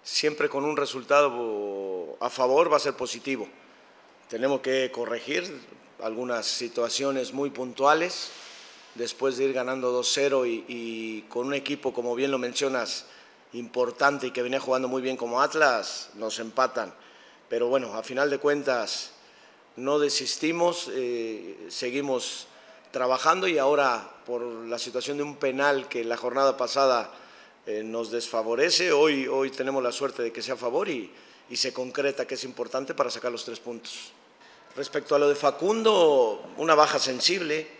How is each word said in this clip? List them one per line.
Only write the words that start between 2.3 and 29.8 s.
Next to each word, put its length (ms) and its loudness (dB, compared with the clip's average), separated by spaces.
favor 420 4
va 40 6
a 40 6
ser 140 -2
positivo. 540 -6
Tenemos 300 0
que 320 0
corregir 680 -6
algunas 460 -4
situaciones 880 -2
muy 180 -2
puntuales. 800 2
Después 420 -2
de 100 2
ir 60 2
ganando 380 0
dos 240 0
cero 320 4
y, 220 -2
y 540 -8
con 260 -4
un 60 -2
equipo, 380 -4
como 220 -2
bien 160 0
lo 80 0
mencionas, 680 -2
importante 760 0
y 20 -2
que 120 -4
venía 180 0
jugando 260 0
muy 160 -2
bien 140 -2
como 260 0
Atlas, 720 2
nos 240 -6
empatan. 560 -2
Pero 180 0
bueno, 280 0
a 100 -6
final 260 0
de 80 -2
cuentas, 720 0
no 240 0
desistimos, 960 0
eh, 760 -6
seguimos 800 -4
trabajando 560 4
y 100 2
ahora 500 4
por 160 -4
la 380 -6
situación 380 -4
de 80 -2
un 100 -8
penal 540 2
que 160 -4
la 120 -2
jornada 400 2
pasada, 560 2
eh, 140 -4
nos 300 -6
desfavorece, 800 0
hoy, 340 4
hoy 240 0
tenemos 320 -2